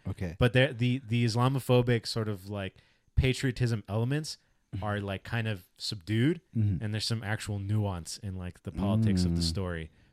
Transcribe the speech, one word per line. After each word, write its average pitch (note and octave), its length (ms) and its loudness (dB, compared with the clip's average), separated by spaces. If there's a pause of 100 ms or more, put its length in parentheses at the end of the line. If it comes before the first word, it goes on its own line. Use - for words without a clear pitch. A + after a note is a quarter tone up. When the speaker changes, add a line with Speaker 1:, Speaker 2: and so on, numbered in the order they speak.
Speaker 1:
Okay. F2+ 300 -6
Speaker 2:
But B2 140 4
the, C3 240 4
the, B2 320 0
the A#2+ 160 2
Islamophobic A#2+ 840 2
sort A2 220 -4
of, G2 200 -8
like, G2+ 260 -6 (420)
patriotism B2 720 2
elements B2+ 500 -2 (360)
Speaker 1:
Mm-hmm. G2 100 -6
Speaker 2:
are, G#2 160 -2
like, G2 220 -4
kind A2+ 260 -4
of G2 160 -4 (120)
subdued, A2+ 640 0 (160)
Speaker 1:
Mm-hmm. G#2 260 2
Speaker 2:
and G#2+ 120 -4
there's G#2+ 100 -4
some A2+ 180 -2
actual G#2 360 -4
nuance G2 640 -2
in, F#2+ 160 -6
like, F2+ 240 -10
the F#2+ 100 -10
politics G2+ 540 2
of E2+ 100 2
the E2+ 60 2
Speaker 1:
Mm. - 20 2
Speaker 2:
story, E2 460 -4 (220)